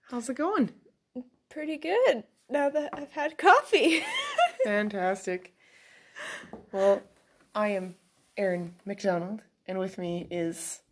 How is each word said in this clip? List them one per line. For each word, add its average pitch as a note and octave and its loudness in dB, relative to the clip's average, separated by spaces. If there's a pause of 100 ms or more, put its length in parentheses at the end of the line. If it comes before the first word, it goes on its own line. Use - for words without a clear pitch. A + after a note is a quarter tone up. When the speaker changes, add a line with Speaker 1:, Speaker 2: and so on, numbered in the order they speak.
(100)
Speaker 1:
How's A#3+ -8
it A#3+ -4
going? E4 0 (800)
Speaker 2:
Pretty D#4 -6
good, E4 2 (240)
now C#4+ 2
that D4 -2
I've C#4+ -10
had D#4 -4
coffee. F4 6 (320)
<laughs> E5+ 2
Speaker 1:
Fantastic. G3 -2 (1200)
Well, G3 4 (520)
I G#3+ 0
am F#3 -4 (420)
Aaron F3+ -2 (140)
McDonald, G3 -2 (240)
and F#3+ -6
with F#3 -6
me F3 -4
is E3 -6 (120)